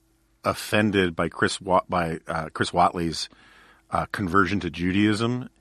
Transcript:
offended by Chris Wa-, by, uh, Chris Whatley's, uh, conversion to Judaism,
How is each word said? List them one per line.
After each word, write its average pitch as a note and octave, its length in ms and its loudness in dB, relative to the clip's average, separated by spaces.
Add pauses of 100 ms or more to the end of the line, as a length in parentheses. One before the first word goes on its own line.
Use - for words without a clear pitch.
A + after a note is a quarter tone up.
(460)
offended G2 720 2
by E2+ 140 0
Chris - 300 -2
Wa-, F#2 300 2
by, E2+ 380 -2
uh, D#2 260 -6
Chris - 180 -2
Whatley's, F2 560 0 (640)
uh, E2 200 -2
conversion G2 500 0
to F2+ 80 -6
Judaism, G#2 800 0 (120)